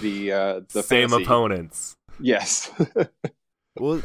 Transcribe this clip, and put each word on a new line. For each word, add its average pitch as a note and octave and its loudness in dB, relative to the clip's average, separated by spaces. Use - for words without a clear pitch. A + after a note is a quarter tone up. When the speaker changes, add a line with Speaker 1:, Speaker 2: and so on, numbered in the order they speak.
Speaker 1:
the, G2+ -2
uh, F#2+ 0
the G#2 -2
Speaker 2:
Same B2 2
Speaker 1:
fantasy. A#2+ 4
Speaker 2:
opponents. G#2 0
Speaker 1:
Yes. - 0
<laughs> - -6
Speaker 3:
Well, D3+ -2